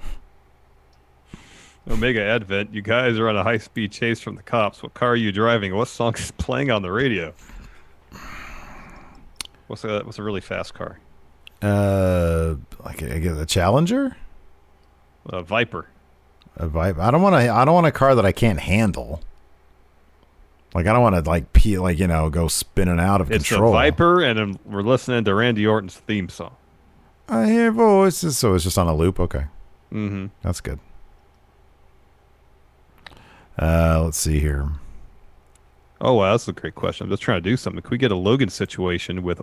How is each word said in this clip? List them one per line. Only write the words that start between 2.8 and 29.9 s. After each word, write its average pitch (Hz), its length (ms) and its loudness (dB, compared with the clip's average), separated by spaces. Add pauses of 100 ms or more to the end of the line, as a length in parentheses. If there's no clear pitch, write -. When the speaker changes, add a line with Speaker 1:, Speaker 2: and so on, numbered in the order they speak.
Speaker 1:
guys 113 380 0
are 113 100 2
on 107 80 0
a 95 80 0
high-speed 110 480 -4
chase 117 280 -4
from 104 160 -12
the - 60 -18
cops. 107 400 -4
What - 120 -16
car 123 160 0
are 120 60 2
you 110 160 -2
driving? 104 440 0
What 117 120 -2
song 117 280 -2
is - 140 -10
<laughs> - 80 -20
playing 131 320 -2
on 107 100 0
the 90 100 -6
radio? 98 440 -2 (2250)
What's - 180 -12
a, 107 160 -4
what's - 180 -14
a 107 40 -8
really 104 180 -6
fast 92 320 -8
car? - 260 -14 (640)
Speaker 2:
Uh, 92 920 0 (300)
like, - 180 -12
I 71 160 -6
guess 82 180 -4
a 78 100 -6
Challenger? 170 680 0 (1120)
Speaker 1:
A 92 160 -8
Viper. 92 440 -4 (720)
Speaker 2:
A 82 120 -6
Viper. 80 340 -2
I 107 80 2
don't 156 120 4
wanna, 147 300 4
I 113 140 4
don't 160 80 6
want 170 120 6
a 143 60 2
car 135 220 4
that 113 120 4
I 92 60 4
can't 101 280 2
handle. 92 600 -2 (1500)
Like, 87 120 0
I 104 60 4
don't 123 100 6
wanna, 95 200 4
like, 80 300 -2
pee, 101 260 8
like, 90 200 0
you 95 100 2
know, 80 200 2
go 80 200 0
spinning 90 500 0
out 98 220 2
of 85 100 -4
Speaker 1:
It's 104 180 -2
Speaker 2:
control. 110 220 4
Speaker 1:
a 104 40 6
Viper, 165 480 4
and, 120 180 0
um, 101 260 -4
we're 101 160 -6
listening 120 420 0
to 101 100 2
Randy 110 320 2
Orton's 107 300 0
theme 101 320 -4
song. - 280 -14 (720)
Speaker 2:
I 226 180 0
hear 226 240 4
voices. 196 640 4
So 104 180 2
it's 87 100 2
just 90 120 -2
on 90 120 2
a 80 60 2
loop? 82 260 2
Okay. 71 260 -4 (460)